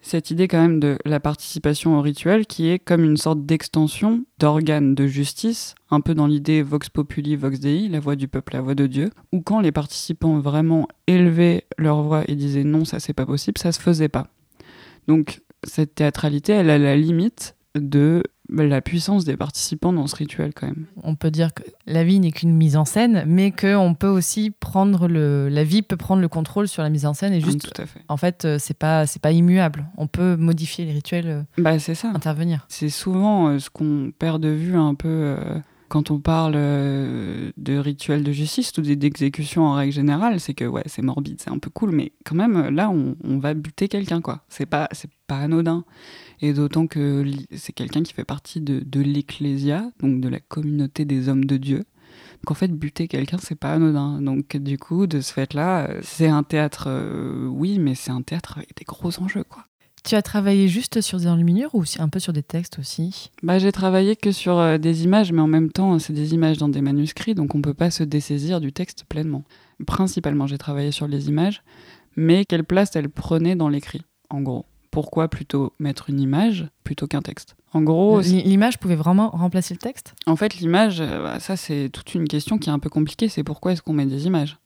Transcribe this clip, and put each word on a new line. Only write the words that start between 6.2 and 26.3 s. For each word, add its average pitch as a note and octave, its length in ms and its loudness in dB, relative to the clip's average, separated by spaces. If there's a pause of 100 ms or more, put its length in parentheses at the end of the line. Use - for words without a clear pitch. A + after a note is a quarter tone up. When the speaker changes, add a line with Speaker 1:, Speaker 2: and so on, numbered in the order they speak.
Speaker 1:
l'idée D3+ 340 2
vox C#3+ 280 -4
populi, D3 480 -4
vox C3+ 240 -4
dei, D3+ 260 0
la D#3+ 140 -2
voix C#3+ 160 -2
du C3+ 100 -4
peuple, - 260 -8
la C3 80 -4
voix C3+ 140 -2
de C#3 120 2
Dieu, C#3 240 -2 (200)
où F#3 100 0
quand G#3+ 200 0
les E3 100 2
participants D#3 680 -2
vraiment D#3 480 2 (200)
élevaient F3 560 4 (140)
leur D3+ 240 2
voix D3+ 260 0
et D3 80 -2
disaient C#3 300 0
non, D3+ 180 4
ça - 160 -4
c'est - 140 -6
pas - 140 -2
possible, C#3+ 320 -2
ça E3+ 120 0
se - 80 -4
faisait D#3 300 2
pas. - 180 -2 (800)
Donc D#3 340 2 (220)
cette - 320 -2
théâtralité, D3 580 0
elle F#3 160 6
a D3+ 80 8
la C#3+ 200 4
limite E3 580 0 (200)
de D3 480 4 (260)
la C#3+ 320 2
puissance F3 420 0
des C#3+ 140 -2
participants D#3+ 560 -2
dans D3+ 140 0
ce - 100 -8
rituel D3+ 360 -6
quand - 140 -8
même. D#3 180 -8 (180)
Speaker 2:
On D#3+ 120 -2
peut D#3+ 160 -2
dire D#3+ 220 0
que - 100 -14 (240)
la E3 160 0
vie F#3 160 6
n'est F3 140 4
qu'une E3+ 200 2
mise D#3+ 220 6
en D#3 80 4
scène, G#3+ 420 2
mais F#3 260 4
que G3 260 2
on F3+ 160 4
peut G3 160 0
aussi G3+ 420 0
prendre G3 560 2
le, D3 400 2
la D3 160 2
vie F3 180 2
peut G3 140 -4
prendre F#3+ 260 2
le F3 60 2
contrôle E3 400 -2